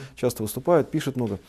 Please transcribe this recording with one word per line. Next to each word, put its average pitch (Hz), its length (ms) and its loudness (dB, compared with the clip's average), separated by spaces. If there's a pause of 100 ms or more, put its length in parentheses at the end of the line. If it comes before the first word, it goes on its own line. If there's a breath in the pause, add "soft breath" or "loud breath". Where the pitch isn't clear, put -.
(140 loud breath)
часто 120 280 -2
выступает, 139 480 2
пишет 143 260 -2
много. 107 220 -2 (100)